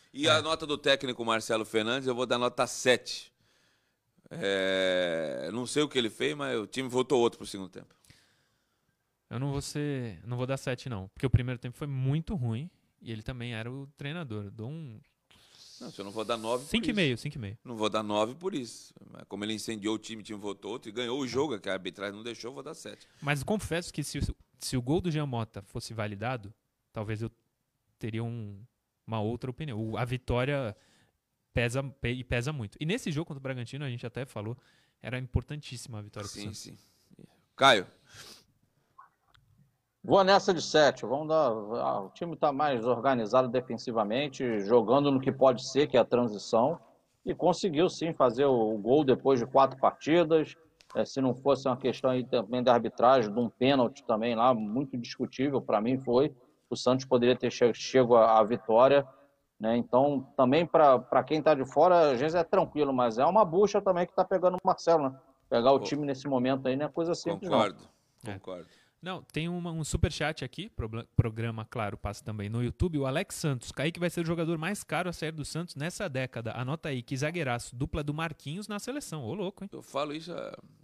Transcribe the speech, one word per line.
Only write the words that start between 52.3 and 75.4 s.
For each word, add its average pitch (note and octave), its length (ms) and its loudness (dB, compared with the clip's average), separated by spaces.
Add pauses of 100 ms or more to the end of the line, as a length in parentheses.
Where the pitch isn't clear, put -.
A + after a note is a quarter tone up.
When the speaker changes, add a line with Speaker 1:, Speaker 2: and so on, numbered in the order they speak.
Speaker 3:
da B2 100 6
arbitragem, A#2 600 4
de A2 60 -2
um A#2 120 0
pênalti C3 540 2
também A#2 300 0
lá, A#2+ 200 4
muito A2+ 420 -4
discutível, B2+ 640 -2
pra G#2+ 220 0
mim B2+ 180 0
foi, C3 340 2 (360)
o A#2+ 60 -4
Santos C3 280 2
poderia B2 320 4
ter A#2+ 140 -2
che-, A#2+ 240 4
chego B2 420 4
à, A2+ 220 8
à A2 40 8
vitória, A#2+ 640 6 (540)
né? A2+ 160 0
Então, C3 580 2
também C#3 320 4
pra, C#3+ 320 8
pra B2 240 2
quem D3+ 200 -2
tá D#3 120 6
de C3+ 120 0
fora, D#3+ 460 6
às A#2 60 2
vezes D#3+ 160 0
é F3 80 2
tranquilo, D3 500 2
mas A#2+ 260 2
é C#3 80 4
uma G#3 180 6
bucha G3 380 2
também F3+ 240 2
que - 80 -20
tá F#3 100 2
pegando F3+ 320 2
o F3 100 -8
Marcelo, E3 440 4
né? C3 100 -12 (300)
Pegar B2 220 6
o C3+ 60 6
Speaker 1:
Co-, A2+ 60 -2
Speaker 3:
time D3 220 -4
nesse C#3 200 -6
momento C3 400 0
aí B2+ 80 2
não D3 120 -2
é - 20 -10
coisa E3+ 260 -2
simples, E3 360 -6
não. C3+ 80 4
Speaker 1:
concordo, G#2 260 -2 (400)
Speaker 2:
É. G#2+ 80 -10
Speaker 1:
concordo. F#2 360 -14 (340)
Speaker 2:
Não, F3+ 200 -10
tem D#3+ 260 -6
uma, F3 240 -6
um D#3+ 100 -6
superchat D#3 600 0
aqui, E3+ 240 -10
probla-, A2+ 380 -8 (100)
programa, A2+ 480 0
claro, G#2+ 320 -6
passa - 260 -10
também G#2 280 -6
no A#2 120 -2
YouTube. D3+ 360 -2
O C3+ 80 -2
Alex D3+ 280 -4
Santos, C3+ 380 -4
"Kaique E3 260 -4
vai F3 120 0
ser F3 100 -4
o E3 60 -4
jogador E3 320 -2
mais F3+ 260 -6
caro F3 240 -4
a E3+ 40 -4
sair D#3+ 200 -6
do D3+ 120 -8